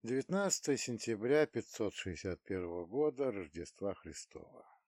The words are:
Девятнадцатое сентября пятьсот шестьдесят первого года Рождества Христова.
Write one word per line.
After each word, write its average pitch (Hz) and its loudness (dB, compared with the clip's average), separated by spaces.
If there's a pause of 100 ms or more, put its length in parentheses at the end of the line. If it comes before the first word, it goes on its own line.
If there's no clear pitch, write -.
Девятнадцатое 143 2
сентября 120 2
пятьсот 113 -2
шестьдесят 90 -4
первого 87 -4
года 135 0
Рождества 90 -4
Христова. - -14 (220)